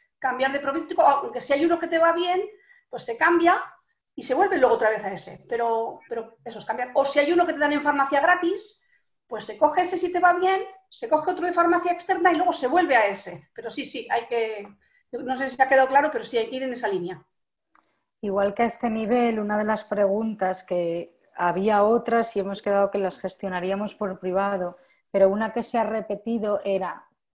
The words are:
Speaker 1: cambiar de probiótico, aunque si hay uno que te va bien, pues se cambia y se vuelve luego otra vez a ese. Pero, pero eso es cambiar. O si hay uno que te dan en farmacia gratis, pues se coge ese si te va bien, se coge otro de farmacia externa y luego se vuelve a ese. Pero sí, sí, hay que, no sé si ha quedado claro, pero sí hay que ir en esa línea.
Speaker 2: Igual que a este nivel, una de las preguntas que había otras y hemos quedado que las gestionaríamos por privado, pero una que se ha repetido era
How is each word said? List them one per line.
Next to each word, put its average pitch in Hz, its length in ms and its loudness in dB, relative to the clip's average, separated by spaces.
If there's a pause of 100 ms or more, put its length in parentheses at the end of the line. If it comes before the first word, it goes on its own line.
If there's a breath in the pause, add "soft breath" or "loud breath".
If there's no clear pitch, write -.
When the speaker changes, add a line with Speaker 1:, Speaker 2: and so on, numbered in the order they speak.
(180)
Speaker 1:
cambiar 262 340 -2
de 277 100 -4
probiótico, 302 420 -2
aunque 254 380 2
si 285 120 -4
hay 294 120 2
uno 339 120 2
que 339 100 -6
te 330 120 0
va 330 140 4
bien, 359 280 0 (480 soft breath)
pues 233 140 -12
se 233 140 -8
cambia 339 440 4 (540)
y - 80 -12
se 254 100 -4
vuelve 370 240 2
luego 240 180 6
otra 226 140 2
vez 208 140 -2
a 196 80 -6
ese. - 360 -14
Pero, 226 520 -2 (100)
pero 226 340 -10
eso 220 140 -14
es - 80 -14
cambiar. 247 300 -6
O 269 100 4
si 294 140 0
hay 294 120 4
uno 349 140 4
que 320 80 -2
te 285 60 -8
dan 294 140 2
en 294 80 0
farmacia 285 400 2
gratis, 359 600 0 (460)
pues 214 180 -10
se 208 120 -10
coge 302 240 4
ese 359 180 -4
si 349 120 -2
te 349 80 -2
va 349 140 6
bien, 370 300 0 (260)
se - 180 -12
coge 311 240 0
otro 359 140 -4
de 349 80 -2
farmacia 339 380 2
externa 349 400 2
y 311 60 2
luego 349 160 2
se 262 140 -2
vuelve 294 280 4
a 220 100 6
ese. - 480 -6
Pero 226 160 -12
sí, 269 160 -10
sí, - 240 -12
hay 233 180 -2
que, 220 400 -4 (440)
no 247 260 -6
sé 269 120 -4
si 269 120 -2
ha 269 80 4
quedado 269 180 6
claro, 285 240 4
pero 226 120 -4
sí 240 140 -4
hay 220 120 -2
que 262 60 -8
ir 262 80 -6
en 254 100 -4
esa 226 140 -4
línea. 180 360 -4 (960)
Speaker 2:
Igual 202 340 0
que 233 80 0
a 233 40 4
este 226 220 -4
nivel, 220 500 0
una 208 180 -2
de 214 80 0
las 214 180 -2
preguntas 202 800 -2
que 170 540 -4 (160)
había 196 500 2
otras 226 520 2
y 202 60 0
hemos 196 200 -6
quedado 202 300 2
que 202 80 -2
las 185 180 -4
gestionaríamos 190 800 -6
por 185 240 -6
privado, 185 580 -2 (340 soft breath)
pero 196 180 6
una 220 240 -2
que 233 100 -4
se - 140 -4
ha 226 80 2
repetido 208 800 -4
era 185 420 -4 (300)